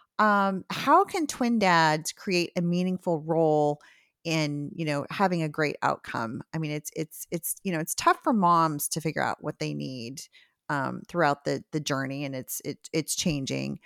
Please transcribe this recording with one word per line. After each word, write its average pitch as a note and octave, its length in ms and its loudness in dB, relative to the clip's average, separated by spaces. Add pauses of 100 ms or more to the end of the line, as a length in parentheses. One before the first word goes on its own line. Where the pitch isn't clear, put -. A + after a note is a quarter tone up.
(180)
um, G3 500 2
how D#4 360 4
can E4 240 -2
twin A#3+ 320 0
dads D#3+ 500 4
create F3+ 460 -2
a F3+ 40 0
meaningful F3 600 0
role D3+ 600 2 (440)
in, D3 500 -2
you E3 100 -4
know, C#3+ 240 -2
having F3+ 360 0
a D#3 40 0
great D3 340 -2
outcome? B2 600 -4 (100)
I D#3+ 60 -4
mean, D3+ 140 -4
it's, D3+ 240 -8
it's, - 340 -8
it's, - 320 -6
you G3 80 -4
know, E3 80 -2
it's D#3+ 160 -4
tough F4+ 300 2
for D4 80 2
moms E3+ 560 4
to D#3+ 120 -6
figure D3+ 220 -2
out A#2 180 0
what D3+ 200 -8
they D3+ 120 -4
need, C3+ 480 -10 (480)
um, C3+ 380 -2
throughout D#3 380 0
the, C#3+ 260 -2
the D#3 80 -2
journey, C#3 460 -4
and C3+ 100 -6
it's, - 300 -8
it, - 280 -10
it's D#3+ 220 -2
changing. C#3 720 -2